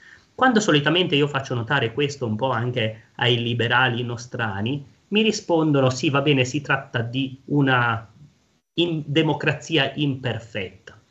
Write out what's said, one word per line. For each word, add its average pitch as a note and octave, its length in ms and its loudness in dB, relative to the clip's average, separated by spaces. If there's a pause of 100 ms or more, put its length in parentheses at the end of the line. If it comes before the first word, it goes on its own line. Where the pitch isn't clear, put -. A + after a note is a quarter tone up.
(360)
Quando B3 240 4
solitamente D#3+ 560 2
io C#3+ 120 2
faccio C#3 280 -4
notare A#2+ 360 -2
questo C#3+ 360 -4
un G#2+ 80 -2
po' C3 160 -2
anche A#2 540 -4 (100)
ai A#2+ 260 2
liberali A#2 640 2
nostrani, A#2+ 800 -6 (220)
mi G#3+ 160 2
rispondono: D#3 640 2
"Sì, D3+ 220 -2
va C#3 100 2
bene, C#3 240 4
si C#3+ 160 -4
tratta C3+ 400 -2
di C3 440 -6
una B2+ 640 2 (680)
in-, D#3+ 320 -2
democrazia D3+ 880 0
imperfetta." A#2+ 920 -6 (240)